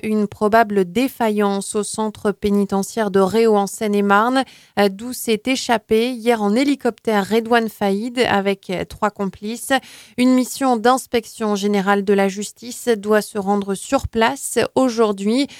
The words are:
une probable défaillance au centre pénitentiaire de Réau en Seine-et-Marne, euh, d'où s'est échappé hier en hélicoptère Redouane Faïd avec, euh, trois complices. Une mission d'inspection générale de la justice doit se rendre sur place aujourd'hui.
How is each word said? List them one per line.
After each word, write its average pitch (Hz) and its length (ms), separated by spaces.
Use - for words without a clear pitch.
une 214 240
probable 208 560
défaillance 208 920
au 208 80
centre 214 480
pénitentiaire 202 800
de 196 80
Réau 214 360
en 202 120
Seine-et-Marne, 208 760
euh, 202 100
d'où 226 240
s'est 220 320
échappé 240 640
hier 233 320
en 202 140
hélicoptère 233 760
Redouane 226 400
Faïd 208 580
avec, 196 440
euh, 175 120
trois 202 280
complices. 208 600
Une 254 160
mission 254 420
d'inspection 226 800
générale 202 480
de 202 100
la 196 140
justice 208 720
doit 208 240
se - 160
rendre 196 380
sur - 320
place 226 500
aujourd'hui. 226 760